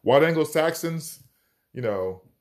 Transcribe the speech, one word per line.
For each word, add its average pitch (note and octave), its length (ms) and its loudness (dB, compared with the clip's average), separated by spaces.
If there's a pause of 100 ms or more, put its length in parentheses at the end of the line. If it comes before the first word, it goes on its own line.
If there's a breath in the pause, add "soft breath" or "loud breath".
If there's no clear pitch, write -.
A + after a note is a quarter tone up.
white C#3+ 220 6
Anglo-Saxons, E3 960 -2 (540)
you B2 80 -10
know F#2+ 400 -4 (200)